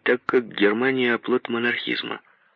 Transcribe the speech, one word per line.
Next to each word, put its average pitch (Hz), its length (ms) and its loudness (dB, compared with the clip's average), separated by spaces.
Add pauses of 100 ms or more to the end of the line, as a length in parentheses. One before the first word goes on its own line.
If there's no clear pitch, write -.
так 123 240 0
как 123 200 2
Германия — 120 680 2
оплот 117 340 -2
монархизма. 120 720 -4 (340)